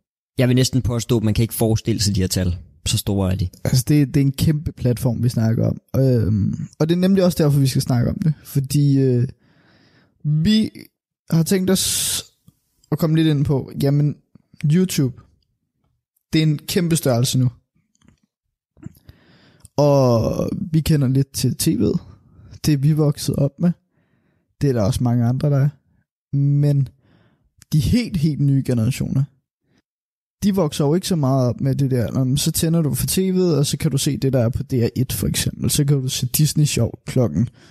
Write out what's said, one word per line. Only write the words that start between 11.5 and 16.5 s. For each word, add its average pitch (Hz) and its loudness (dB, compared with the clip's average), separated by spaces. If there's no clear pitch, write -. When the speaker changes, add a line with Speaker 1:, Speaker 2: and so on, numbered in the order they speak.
Speaker 2:
os - -2
at 151 -2
komme 160 0
lidt 160 2
ind 143 0
på, 139 -2
jamen, 143 2
YouTube, 151 0
det 160 2
er 160 4
en 151 0